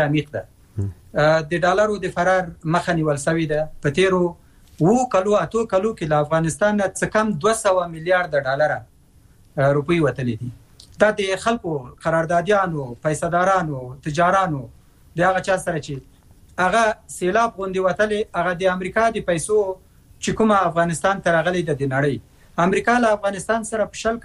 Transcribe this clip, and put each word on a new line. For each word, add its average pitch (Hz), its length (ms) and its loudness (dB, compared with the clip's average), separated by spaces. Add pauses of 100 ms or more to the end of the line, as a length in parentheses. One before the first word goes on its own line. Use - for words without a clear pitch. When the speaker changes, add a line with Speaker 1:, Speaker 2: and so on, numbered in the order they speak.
Speaker 1:
عمیق 147 300 -2
ده. 98 80 -6 (340)
Speaker 2:
هم. 101 100 -4 (260)
Speaker 1:
آ، 156 280 2
د 156 120 -6 (120)
ډالرو 202 400 2
د 160 100 -6
فرار 185 320 2 (160)
مخه 170 300 0
نیول 156 240 0
سوې 165 340 -2
ده. 151 180 -2 (120)
په 147 160 0
تیرو 185 240 4 (600)
اوو 233 240 4 (100)
کلو، 202 260 2
اتو 220 320 -2
کلو 202 220 0
کې 180 160 -6
له 151 40 2 (100)
افغانستان 165 520 0
نه 196 100 2
څه 185 260 -4
کم 214 200 2 (100)
دوه 220 100 4
سوه 185 340 2
میلیارده 165 600 0
ډالره، 135 320 0 (800)
آ، 143 200 2
روپۍ 165 220 0
وتلې 127 400 -2
دي. 120 100 -8 (500)
دا 214 100 6 (100)
د 190 240 -2
خلکو، 226 280 -2 (320)
قراردادیانو، 170 800 0 (220)
پیسه 156 300 -2
دارانو، 175 440 2 (280)
تجارانو، 170 560 0 (520)
د 160 120 -4
هغه 185 120 2
چا 185 180 0
سره 165 280 -4
چې 147 80 -10 (640)
هغه 185 240 2 (240)
سیلاب 220 500 0
غوندې 190 280 -4
وتلې، 208 360 0 (180)
هغه 180 140 0
د 175 100 -4 (120)
امریکا 190 340 0
د 226 200 -4
پیسو 196 300 2 (640)
چې 196 180 -2
کومه 214 180 4 (120)
افغانستان 170 520 0
ته 170 140 2
راغلې 175 320 0
ده 156 60 -2
د 135 100 -4 (100)
نړۍ. 139 220 0 (500)
امریکا 208 340 2
له 214 180 2
افغانستان 208 460 -4
سره 214 280 -4
په - 120 -14
شل 226 220 -2